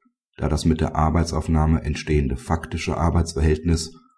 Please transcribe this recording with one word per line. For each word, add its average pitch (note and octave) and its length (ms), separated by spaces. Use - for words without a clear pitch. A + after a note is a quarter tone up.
da D2 120
das D2+ 160
mit D#2+ 160
der C#2+ 140
Arbeitsaufnahme D#2+ 880
entstehende D2 520
faktische - 640
Arbeitsverhältnis E2 960